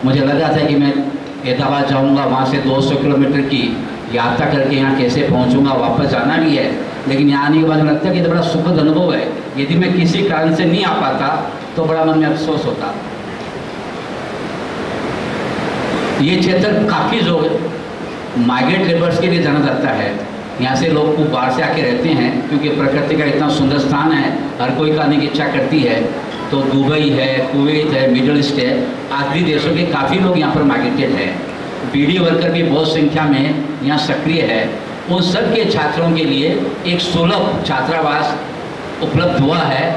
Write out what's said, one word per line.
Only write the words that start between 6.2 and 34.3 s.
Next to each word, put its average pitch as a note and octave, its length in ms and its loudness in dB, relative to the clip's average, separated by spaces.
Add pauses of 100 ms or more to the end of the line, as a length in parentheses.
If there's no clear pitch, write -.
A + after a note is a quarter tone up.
भी D#3 180 2
है, C3 120 0 (400)
लेकिन C#3 220 4
यहाँ C#3 160 2
आने D#3 140 4
के D#3+ 80 4
बाद D#3 180 2
लगता D3+ 240 0
है F3 60 0
कि F3 60 2
तो E3 80 2
बड़ा E3+ 120 2
सुखद E3 380 0
अनुभव D#3 340 2
है। - 120 -2 (320)
यदि C#3+ 180 0
मैं F3+ 180 2
किसी E3+ 300 2
कारण D#3+ 320 2
से F3+ 100 0
नहीं E3+ 200 2
आ - 160 0
पाता - 280 -2 (460)
तो E3 100 -2
बड़ा D#3+ 200 0
मन D#3 120 2
में D#3 100 2
अफसोस D#3 380 -2
होता। - 220 -4 (3250)
ये D#3 140 2
क्षेत्र F#3+ 340 2 (200)
काफ़ी - 300 0
जो E3+ 160 0 (1000)
माइग्रेंट B2 500 2
लेबर्स E3+ 320 2
के F3+ 80 2
लिए E3+ 160 2
जाना D3 160 2
जाता C#3 300 0
है, G#2+ 180 -2 (540)
यहाँ D#3+ 140 0
से E3+ 120 2
लोग D3+ 280 2
खूब D3 120 2
बाहर - 240 0
से E3 100 0
आके D#3 200 0
रहते B2 280 0
हैं B2 220 2 (180)
क्योंकि D3 200 0
प्रकृति D3 460 0
का D3+ 100 0
इतना C#3+ 240 0
सुंदर C#3 300 2
स्थान D3 320 2
है, C#3 200 2 (300)
हर C#3+ 100 0
कोई D3+ 240 2
का D3+ 60 0
आने D3 160 2
की C#3 80 2
इच्छा C#3+ 220 -2
करती C#3+ 320 0
है। A#2+ 220 2 (500)
तो C#3+ 100 0
दुबई C#3 480 2
है, C3 200 2 (180)
कुवैत D3+ 460 2
है, C3 200 2
मिडिल C3+ 260 4
ईस्ट C#3 160 0
है, C3 160 2 (400)
आदि F3 280 -2
देशों D#3 360 2
के E3+ 100 2
काफ़ी - 340 0
लोग F#3 200 4
यहाँ D3+ 160 0
पर D3+ 80 2
माइग्रेटेड B2+ 520 0
हैं। - 160 -2 (640)
बीडी D3 240 2
वर्कर E3 340 2
भी E3 120 0
बहुत D#3 240 2
संख्या D#3 380 0
में C#3 380 0 (200)
यहाँ D3 140 0
सक्रिय - 440 0